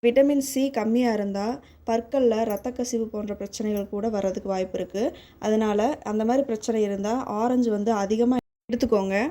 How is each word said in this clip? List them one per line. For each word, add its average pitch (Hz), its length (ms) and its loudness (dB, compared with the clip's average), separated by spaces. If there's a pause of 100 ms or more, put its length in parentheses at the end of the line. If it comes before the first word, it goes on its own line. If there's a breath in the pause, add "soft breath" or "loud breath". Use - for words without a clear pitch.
விட்டமின் 277 420 4
சி 262 140 0 (160)
கம்மியா 226 400 2
இருந்தா 202 280 -2 (440 loud breath)
பற்கள்ல 233 500 2 (100)
ரத்த 208 280 -4
கசிவு 240 360 -2
போன்ற 208 280 -6
பிரச்சனைகள் 202 520 -4
கூட 208 220 -2
வர்றதுக்கு 196 380 -2
வாய்ப்பு 185 260 -4
இருக்கு. 190 240 -4 (420 loud breath)
அதனால 214 420 2 (240)
அந்த 214 180 0
மாதிரி 277 200 2
பிரச்சனை 220 380 -2
இருந்தா 202 260 -2 (260)
ஆரஞ்சு 240 360 2
வந்து 208 260 2
அதிகமா 226 340 2 (360)
எடுத்துக்கோங்க. 202 440 2 (140)